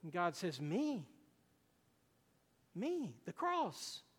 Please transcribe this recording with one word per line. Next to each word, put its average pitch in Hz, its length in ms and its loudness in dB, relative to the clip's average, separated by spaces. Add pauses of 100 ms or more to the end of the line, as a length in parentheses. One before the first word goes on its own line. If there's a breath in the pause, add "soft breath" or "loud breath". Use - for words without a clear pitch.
And 156 80 -8
God 175 240 4
says, 151 240 0
"Me. 202 440 2 (1700)
Me, 269 520 -2
the - 80 -8
cross." 339 680 0 (160)